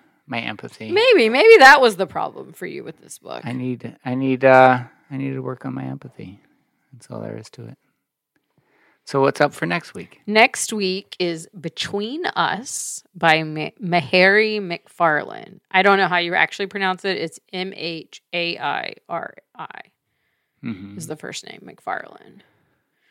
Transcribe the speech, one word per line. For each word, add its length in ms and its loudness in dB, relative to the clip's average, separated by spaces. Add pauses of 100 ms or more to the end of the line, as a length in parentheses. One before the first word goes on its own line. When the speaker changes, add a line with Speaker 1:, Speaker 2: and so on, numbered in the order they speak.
(280)
Speaker 1:
my 140 -8
empathy. 500 -12
Speaker 2:
Maybe, 380 4
maybe 300 8
that 200 10
was 160 4
the 120 -4
problem 460 -10
for 120 -16
you 180 -12
with 180 -18
this 180 -20
book. 260 -14
Speaker 1:
I 80 -8
need, 500 -8
I 120 -6
need, 280 0
uh, 400 8 (280)
I 60 -12
need 160 -8
to 80 -10
work 240 -12
on 100 -8
my 100 -8
empathy. 540 -16 (520)
That's 200 -20
all 100 -12
there 160 -12
is 140 -18
to 160 -18
it. 100 -20 (1300)
So 140 -4
what's 220 2
up 120 2
for 120 -8
next 280 -6
week? 320 -18
Speaker 2:
Next 460 2
week 480 -6
is 300 -4 (100)
Between 680 -8
Us 760 -6 (100)
by 300 2
Ma-, 280 -8 (100)
Mahairi 800 2
McFarlane. 1000 -6 (100)
I 120 2
don't 160 4
know 100 2
how 120 -2
you 160 -4
actually 320 -2
pronounce 360 -4
it. 140 -2
It's 200 -8 (140)
M 240 -8
H 460 -12 (100)
A 260 -6
I 360 -6 (160)
R 240 -10 (220)
I 120 -16 (960)
Speaker 1:
Mm-hmm. 340 -12
Speaker 2:
is 100 -14
the 100 -12
first 280 -14
name, 240 -20
McFarlane. 720 -12 (720)